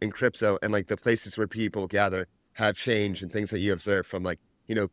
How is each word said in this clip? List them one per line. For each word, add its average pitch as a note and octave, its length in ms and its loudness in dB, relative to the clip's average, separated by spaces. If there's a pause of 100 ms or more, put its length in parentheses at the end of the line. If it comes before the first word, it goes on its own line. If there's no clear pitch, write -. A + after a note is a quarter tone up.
in G#2+ 100 -2
crypto A2 520 2
and, G#2+ 100 0
like, G2+ 140 0
the G#2 100 0
places A2+ 400 0
where A2 100 0
people G#2 400 -2
gather F#2+ 400 0 (280)
have G#2 200 2
changed G#2 460 0
and F#2 100 -10
things G#2 200 -2
that G#2 80 -2
you G2 140 2
observed F#2+ 340 0
from, F2+ 160 -6
like, F2+ 160 -4 (280)
you A2 80 -2
know, G#2 180 2